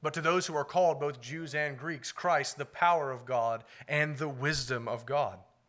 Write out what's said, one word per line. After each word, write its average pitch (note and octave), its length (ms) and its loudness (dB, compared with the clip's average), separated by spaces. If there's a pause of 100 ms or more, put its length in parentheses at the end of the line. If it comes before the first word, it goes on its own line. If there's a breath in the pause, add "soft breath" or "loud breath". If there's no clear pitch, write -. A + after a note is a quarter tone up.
"But D3+ 120 -2
to E3 80 -4
those E3+ 260 4
who E3 80 -4
are D3 80 2
called, E3 380 4
both C#3+ 180 -2
Jews C#3 340 -8
and D3 240 -2
Greeks, C3+ 360 -8
Christ, D#3 440 0
the C#3+ 80 -4
power E3 460 2
of A#2+ 140 -8
God A#2 400 0 (200 loud breath)
and D3+ 320 0
the D3+ 120 -2
wisdom C3 580 -2
of A#2 180 -4
God." A#2+ 340 0 (300)